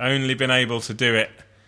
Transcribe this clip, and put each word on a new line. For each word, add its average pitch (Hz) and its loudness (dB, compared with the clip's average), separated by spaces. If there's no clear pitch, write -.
only 131 0
been 131 -2
able 120 0
to 110 -8
do 117 2
it 110 0